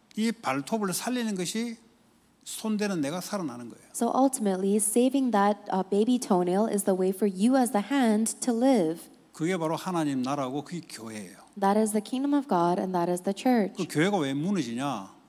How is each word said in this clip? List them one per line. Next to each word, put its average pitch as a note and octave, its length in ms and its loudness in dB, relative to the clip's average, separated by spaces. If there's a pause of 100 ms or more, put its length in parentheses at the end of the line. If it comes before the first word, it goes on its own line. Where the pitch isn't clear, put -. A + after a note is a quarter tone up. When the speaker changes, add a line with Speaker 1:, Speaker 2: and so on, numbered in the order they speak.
(160)
Speaker 1:
이 A3+ 160 0
발톱을 F#3 640 -4
살리는 A#3 420 -4
것이 A3+ 400 -4 (680)
손대는 G#3 560 -2
내가 D3+ 180 -2
살아나는 B2+ 500 -8
거예요. - 140 -20 (100)
Speaker 2:
So A#3 200 0
ultimately, G#3 640 2
saving B3+ 540 2
that, G#3 280 4 (120)
uh, F#3 120 0
baby A3 340 2
toenail F#3 500 2
is G3+ 180 0
the F#3+ 100 4
way F#3 160 2
for G3+ 160 0
you G#3 300 2
as A#3+ 140 2
the G3+ 200 0
hand A3+ 500 2
to B3 140 0
live. A3+ 460 2 (320)
Speaker 1:
그게 F3 240 -2
바로 D#3+ 180 -2
하나님 D3+ 460 -2
나라고 C#3 420 -4
그게 E3+ 240 -10
교회예요. A2 480 -14 (240)
Speaker 2:
That G3 180 4
is A3 140 2
the G#3+ 120 0
kingdom C4+ 300 -2
of C#4 140 0
God F3 320 2
and F#3 140 -4
that F3 180 0
is F3+ 120 -2
the G3 120 -2
church. A#3 420 2
Speaker 1:
그 F3+ 120 -2
교회가 F#3+ 280 2
왜 C#3 160 0
무너지냐? C3+ 760 -4 (200)